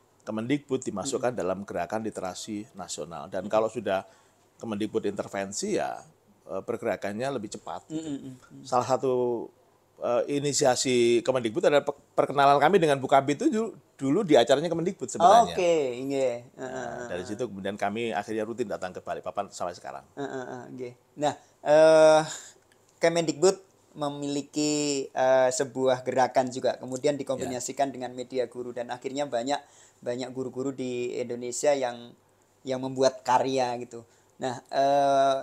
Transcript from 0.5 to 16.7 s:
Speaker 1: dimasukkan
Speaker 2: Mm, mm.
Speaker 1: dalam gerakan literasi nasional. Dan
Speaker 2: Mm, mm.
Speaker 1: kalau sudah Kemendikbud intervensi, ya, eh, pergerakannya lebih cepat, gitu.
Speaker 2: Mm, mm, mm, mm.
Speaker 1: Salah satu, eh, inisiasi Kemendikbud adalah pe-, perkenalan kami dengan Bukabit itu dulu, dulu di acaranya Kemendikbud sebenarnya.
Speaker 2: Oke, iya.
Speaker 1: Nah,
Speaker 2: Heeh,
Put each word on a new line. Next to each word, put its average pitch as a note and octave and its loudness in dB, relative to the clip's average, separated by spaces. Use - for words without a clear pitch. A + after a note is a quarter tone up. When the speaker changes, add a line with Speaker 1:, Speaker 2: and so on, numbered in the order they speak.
Speaker 1:
dimasukkan A2 -4
Speaker 2:
Mm, A#2 -8
mm. F#2+ -4
Speaker 1:
dalam F#2 -2
gerakan G2 -6
literasi G#2 -8
nasional. E2 -12
Dan F#2+ -8
Speaker 2:
Mm, G2+ -8
mm. G2 -6
Speaker 1:
kalau A2 2
sudah G2+ -2
Kemendikbud G#2+ -4
intervensi, G2+ -6
ya, C2 -4
eh, F#2+ -8
pergerakannya G#2+ -4
lebih A#2+ -8
cepat, - -14
gitu. D#3 -10
Speaker 2:
Mm, D#3+ -10
mm, C#3 -8
mm, C3 -14
mm. C#3 -20
Speaker 1:
Salah B2+ 0
satu, B2 0
eh, A#2+ -2
inisiasi B2 4
Kemendikbud B2+ -2
adalah D3 6
pe-, - -6
perkenalan C#3+ 4
kami D3+ 6
dengan D#3 4
Bukabit C3+ 2
itu C4 2
dulu, A3+ -2
dulu C#3 2
di D3+ 6
acaranya C#3 6
Kemendikbud E3 -4
sebenarnya. F3+ 6
Speaker 2:
Oke, F3 2
iya. C3 -2
Speaker 1:
Nah, C3 -12
Speaker 2:
Heeh, B2 -8